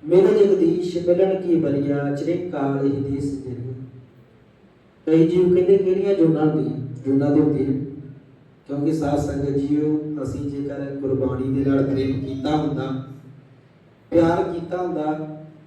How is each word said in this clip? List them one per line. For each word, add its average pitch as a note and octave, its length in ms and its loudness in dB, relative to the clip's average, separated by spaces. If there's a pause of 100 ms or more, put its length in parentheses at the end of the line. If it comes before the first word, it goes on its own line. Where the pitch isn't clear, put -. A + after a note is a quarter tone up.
ਮਿਲ F#3 220 6 (100)
ਜਗਦੀਸ਼ F3 600 2 (100)
ਮਿਲਣ F#3+ 340 2
ਕੀ E3+ 140 2
ਬਰੀਆ, C#3+ 600 0
ਚਿਰੇ E3+ 380 -4
ਕਾਲ C#3 320 -2
ਹੀ C#3 40 2
ਦੇਸ C#3 540 -4
ਜਰੀਆ।" B2 300 -10 (1300)
ਕਈ D#3+ 220 4
ਜੀਵ F3+ 280 4
ਕਹਿੰਦੇ F#3+ 220 6
ਕਿਹੜੀਆਂ F#3 380 2
ਜੂਨਾਂ D#3 300 4
ਹੁੰਦੀਆਂ, C3+ 320 0 (280)
ਜੂਨਾਂ C#3 260 2
ਦੇ D3+ 100 4
ਹੁੰਦੇ C#3 240 2
ਨੇ, - 200 -4 (800)
ਕਿਉਂਕਿ D3 260 -2
ਸਾਧ D3 260 0
ਸੰਗਤ C#3 300 -4
ਜੀਓ, D3+ 520 0 (220)
ਅਸੀਂ C#3+ 280 -6
ਜੇਕਰ C#3 340 -8 (160)
ਗੁਰਬਾਣੀ C3 640 -2
ਦੇ C#3 60 2
ਨਾਲ C#3 140 4
ਪ੍ਰੇਮ C3+ 420 -2
ਕੀਤਾ - 300 -4
ਹੁੰਦਾ, C3 520 -4 (1040)
ਪਿਆਰ E3+ 320 4
ਕੀਤਾ E3+ 340 -6
ਹੁੰਦਾ D#3 600 -4 (280)